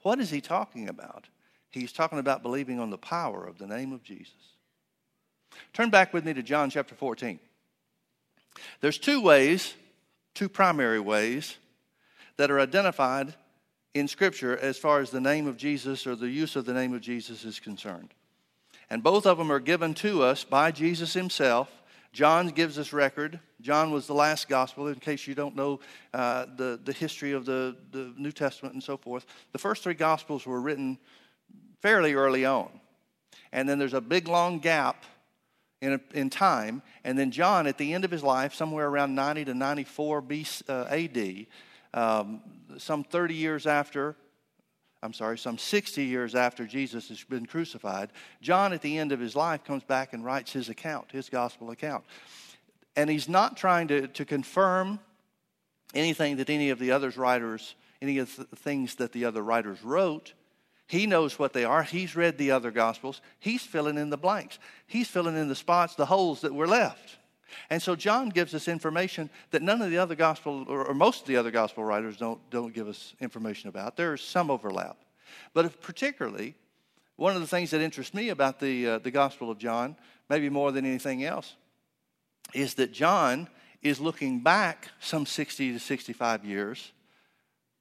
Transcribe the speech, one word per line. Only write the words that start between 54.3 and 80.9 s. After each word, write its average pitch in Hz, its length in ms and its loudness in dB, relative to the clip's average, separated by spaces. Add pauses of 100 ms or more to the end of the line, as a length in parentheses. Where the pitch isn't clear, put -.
anything 147 440 0
that 131 120 -2
any 147 200 2
of 123 100 0
the 127 120 2
other 135 200 2
writers, 117 640 -2 (260)
any 139 160 -2
of 127 180 -4
the 131 100 -14 (100)
things 135 400 -4
that 120 160 -2
the 120 140 -2
other 110 180 -2
writers 107 400 0
wrote. 151 500 0 (540)
He 202 200 0
knows 160 320 4
what 139 140 0
they 123 100 2
are. 139 180 4
He's 170 340 -4
read 165 220 4
the 139 140 2
other 120 180 2
gospels. 113 500 0 (200)
He's 233 240 -4
filling 151 340 -2
in 147 140 -2
the 147 60 -4
blanks. 180 420 -4 (260)
He's 233 220 -2
filling 170 280 -2
in 156 120 -2
the 135 80 -2
spots, 175 400 0
the 143 100 0
holes 175 360 2
that 139 120 -2
were 156 140 0
left. 202 500 0 (540)
And 165 100 -2
so 180 140 0
John 214 340 0
gives 170 240 0
us 156 140 -4
information 165 640 -2 (180)
that 156 140 0
none 214 180 2
of 190 80 0
the 170 80 0
other 175 160 0
gospel, 156 540 0
or, 135 180 -2
or 139 80 -2
most 190 280 4
of - 60 -18
the 131 100 4
other 117 120 2
gospel 110 340 0
writers 107 340 -2
don't, 113 220 -6 (120)
don't 120 200 -6
give 110 160 -8
us - 320 -14
information 110 480 -8
about. 95 300 -10
There 170 160 -2
is 139 80 -8
some 170 300 -2
overlap. 95 460 -4 (580)
But 165 100 6
if - 160 -8
particularly, 139 720 -6 (600)
one 190 180 2
of 180 80 -2
the 156 60 -6
things 175 240 -2
that 151 100 2
interests 151 320 -6
me 220 160 -4
about 139 300 0
the, 127 280 0
uh, 113 120 0
the 127 100 -6
Gospel 135 400 0
of 110 80 -6
John, 120 380 -4 (340)
maybe 147 200 2
more 143 220 0
than 135 140 -2
anything 131 380 -4